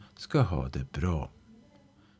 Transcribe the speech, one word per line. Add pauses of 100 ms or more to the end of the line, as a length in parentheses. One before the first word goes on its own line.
(160)
ska
ha
det
bra. (880)